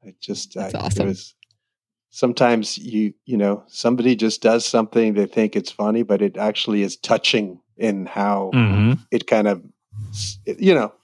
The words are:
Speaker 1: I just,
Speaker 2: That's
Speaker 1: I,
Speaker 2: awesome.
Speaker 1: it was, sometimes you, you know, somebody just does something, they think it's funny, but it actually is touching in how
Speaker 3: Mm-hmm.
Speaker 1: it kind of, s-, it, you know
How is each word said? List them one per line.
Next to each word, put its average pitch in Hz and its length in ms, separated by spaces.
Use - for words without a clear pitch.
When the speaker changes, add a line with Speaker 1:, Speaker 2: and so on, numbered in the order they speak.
Speaker 1:
I 98 180
just, - 320
Speaker 2:
That's 190 200
Speaker 1:
I, - 60
Speaker 2:
awesome. - 260
Speaker 1:
it - 40
was, - 240
sometimes 120 680
you, 107 340
you 123 100
know, 101 300
somebody 123 500
just 107 260
does 113 220
something, 113 500
they 101 120
think 107 280
it's 98 160
funny, 107 320
but 104 200
it 98 160
actually 104 440
is 98 140
touching 107 640
in 101 300
how 101 480
Speaker 3:
Mm-hmm. 110 560
Speaker 1:
it 120 160
kind 107 220
of, 95 140
s-, - 360
it, - 140
you 190 140
know 113 300